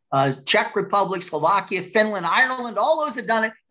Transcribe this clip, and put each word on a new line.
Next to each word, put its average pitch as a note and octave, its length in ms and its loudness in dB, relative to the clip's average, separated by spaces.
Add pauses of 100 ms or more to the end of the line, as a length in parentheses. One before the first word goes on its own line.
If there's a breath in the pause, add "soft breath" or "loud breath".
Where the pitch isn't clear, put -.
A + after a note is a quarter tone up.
(120)
uh, C3+ 200 2 (120)
Czech G#3+ 320 0
Republic, G3 460 0
Slovakia, F#3 600 0
Finland, G#3 420 0
Ireland, A#3+ 540 0
all D4+ 260 2
those C#4+ 120 -4
have A3+ 100 -8
done A3+ 160 2
it. A3 100 0 (180)